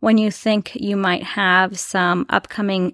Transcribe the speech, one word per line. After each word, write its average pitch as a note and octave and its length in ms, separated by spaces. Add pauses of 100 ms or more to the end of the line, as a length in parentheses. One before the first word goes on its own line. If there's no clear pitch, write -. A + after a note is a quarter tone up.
when A3 160
you G#3+ 120
think - 460
you G3+ 220
might F#3 260
have F#3 560
some F3+ 500
upcoming G3 640